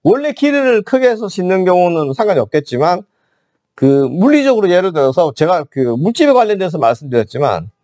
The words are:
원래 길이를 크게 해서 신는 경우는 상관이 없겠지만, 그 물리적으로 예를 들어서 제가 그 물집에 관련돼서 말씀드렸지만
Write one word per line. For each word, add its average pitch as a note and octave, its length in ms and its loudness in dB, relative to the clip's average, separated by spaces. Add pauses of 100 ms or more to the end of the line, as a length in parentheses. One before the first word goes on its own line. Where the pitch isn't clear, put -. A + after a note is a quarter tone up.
원래 C#4 300 2
길이를 C4+ 500 0
크게 C4 260 0
해서 A3+ 220 -2
신는 F#3 360 -2
경우는 F3 480 0
상관이 G3 260 0
없겠지만, D3+ 640 -2 (680)
그 - 120 -2
물리적으로 G3 840 2
예를 F3+ 240 0
들어서 C#3+ 400 0
제가 D#3+ 360 0
그 C3+ 100 -8
물집에 F3 540 0
관련돼서 G3 440 0
말씀드렸지만 A#2+ 960 -2 (120)